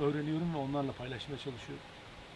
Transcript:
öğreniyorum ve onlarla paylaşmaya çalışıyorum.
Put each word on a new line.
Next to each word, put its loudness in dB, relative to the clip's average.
öğreniyorum 4
ve 0
onlarla 2
paylaşmaya -4
çalışıyorum. -6